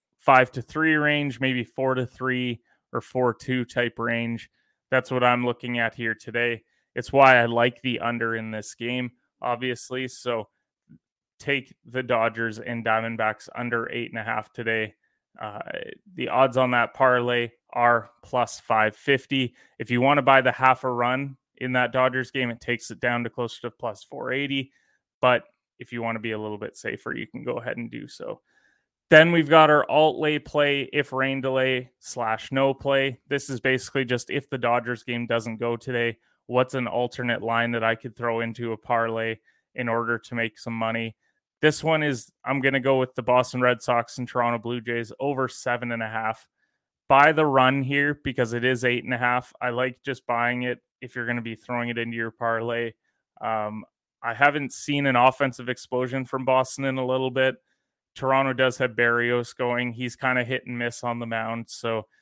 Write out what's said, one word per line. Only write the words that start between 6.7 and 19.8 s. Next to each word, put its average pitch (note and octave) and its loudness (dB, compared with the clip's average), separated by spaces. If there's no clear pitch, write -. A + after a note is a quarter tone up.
It's - -6
why C3+ 10
I A#2 6
like A#2 0
the B2 -4
under A#2 -4
in A2 -8
this G#2+ -10
game, B2 -6
obviously. B2 -4
So A#2 -6
take C#3 -4
the B2+ -6
Dodgers A2+ 0
and A#2 -6
Diamondbacks A2+ -2
under A#2 -4
eight A#2+ -8
and A#2 -8
a G#2+ -6
half A2 -6
today. A2 -2
Uh, G#2 -10
the C3+ -6
odds B2+ 2
on B2+ 4
that A#2+ 2
parlay A#2+ 2
are A#2+ 2
plus - -2
five A2 2
fifty. C3+ 0
If A2 -10